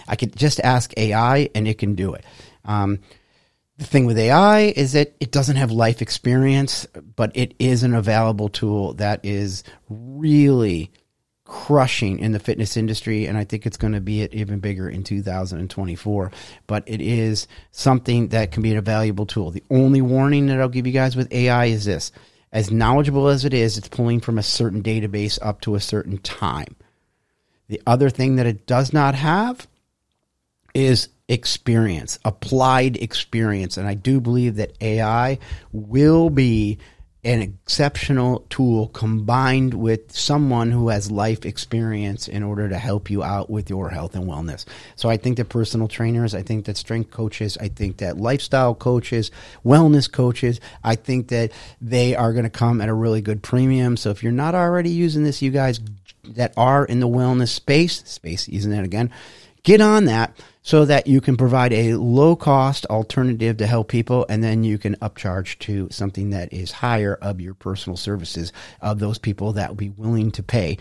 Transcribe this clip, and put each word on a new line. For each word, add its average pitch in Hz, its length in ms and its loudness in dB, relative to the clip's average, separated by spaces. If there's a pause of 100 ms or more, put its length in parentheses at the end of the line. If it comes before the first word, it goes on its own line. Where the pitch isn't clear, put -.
I - 80 -4
could 110 180 -4
just 143 240 0
ask 123 380 2
A 110 160 0
I 123 420 2
and 107 140 0
it 110 100 -2
can 104 160 0
do 92 200 -4
it. - 100 -16 (400)
Um, 101 340 -2 (800)
the 147 80 -12
thing 131 220 2
with 113 120 2
A 113 140 4
I 208 280 6 (140)
is 135 200 0
that 147 260 2
it 135 100 -6
doesn't 139 240 2
have 131 160 2
life 113 320 2
experience, 135 800 0 (300)
but 110 220 -2
it 123 240 -2
is 127 240 2
an 120 100 4
available 110 540 2
tool 101 460 -2
that 104 300 -4
is 98 380 -4 (260)
really 131 1000 2 (540)
crushing 123 720 0
in 110 140 -2
the 104 60 -2
fitness - 380 -4
industry, 110 480 -2
and 107 140 -4
I 104 60 -2
think 107 200 -8
it's 110 140 -6
gonna 107 240 -2
be 107 180 -4
it 107 140 -6
even 104 240 -4
bigger 95 300 -6
in 95 140 -8
two 98 200 -6
thousand 92 380 -6
and 92 100 -8
twenty-four. 95 600 -4 (360)
But 107 200 -4
it 110 140 -8
is 110 460 -2 (240)
something 123 580 2
that 110 240 0
can 113 100 -4
be 110 120 2
a 107 80 -2
valuable 107 420 0
tool. 95 260 -6
The 87 200 -10
only 135 320 4
warning 135 460 2
that 131 120 0
I'll 131 80 2
give 123 180 -4
you 127 60 -2
guys 131 240 0
with 127 160 -4
A 123 160 2
I 120 180 2
is 110 180 0
this. 90 280 -4 (400)
As 107 180 -2
knowledgeable 139 580 2
as 139 160 2
it 135 100 0
is, 113 240 0
it's 104 100 -12
pulling 117 320 0
from 117 180 -2
a 104 40 -2
certain 107 400 -2
database 104 580 -2
up 104 220 -6
to 107 120 -2
a 101 60 0
certain 101 380 -4
time. - 580 -6 (920)
The 107 180 -8
other 127 240 4
thing 131 260 0
that 123 100 2
it 104 200 -4
does 131 260 0
not 143 220 2
have 185 520 -2 (1080)
is 135 340 2 (200)
experience, 113 1000 0
applied 131 720 2
experience. 107 800 -4
And 98 120 -4
I 98 60 -2
do 127 260 2
believe 120 360 0
that 104 260 -6
A 110 180 0
I 120 380 0 (340)
will 147 560 4
be 113 500 2 (460)
an 117 180 0
exceptional 127 1080 -2
tool 113 400 0
combined 120 840 0
with 110 420 -2
someone 127 540 2
who 120 180 2
has 104 220 -2
life 107 340 -2
experience 107 840 -6
in 104 160 -6
order 104 240 -4
to 92 100 -4
help 104 320 -4
you 101 140 -2
out 98 260 -4
with 107 180 -6
your 95 220 -6
health 87 240 -8
and 92 120 -6
wellness. 80 380 -8 (300)
So 117 160 -2
I 113 60 2
think 123 200 -2
that 120 100 -2
personal 113 420 -2
trainers, 117 440 -2
I 95 100 -6
think 107 240 -4
that 104 100 -6
strength 113 340 -6
coaches, 107 500 -6
I 107 80 -6
think 98 300 -6
that 87 200 -6
lifestyle 127 560 0
coaches, 120 580 -2 (320)
wellness 147 460 6
coaches, 123 500 0 (240)
I 113 100 2
think 123 340 -4
that 117 220 -2 (300)
they 123 340 0
are 117 180 0
gonna 113 180 0
come 117 300 2
at 107 80 -2
a 110 60 0
really 110 260 0
good 104 220 -4
premium. 127 540 2
So 107 140 -2
if 101 120 -6
you're 117 100 0
not 147 220 0
already 175 360 2
using 165 340 0
this, 143 180 -2
you 135 80 0
guys 131 300 0 (440)
that 117 320 -4
are 135 280 4
in 120 160 -2
the 123 80 2
wellness 127 400 2
space, 160 580 0
space, - 420 -10
using 104 220 -2
that 101 140 -2
again, 107 260 -2 (540)
get 214 160 8
on 214 240 6
that 113 340 0 (240)
so 156 220 6
that 139 220 4
you 135 160 6
can 131 160 0
provide 123 340 2
a 113 220 2
low-cost 135 920 4
alternative 113 720 -2
to 107 100 -2
help 113 220 0
people, 123 400 0
and 110 160 -2
then 110 200 0
you 104 120 0
can 101 200 -4
upcharge - 640 -6
to 98 320 -6
something 98 400 -6
that 90 220 -8
is 92 180 -10
higher 107 440 -2
of 98 260 -8
your 92 140 -12
personal 95 420 -8
services 85 560 -8 (300)
of 107 160 -4
those 104 180 -4
people 104 380 -4
that 101 160 -4
will 104 60 -14
be 101 120 -8
willing 110 420 -2
to 104 120 -8
pay, 95 380 -2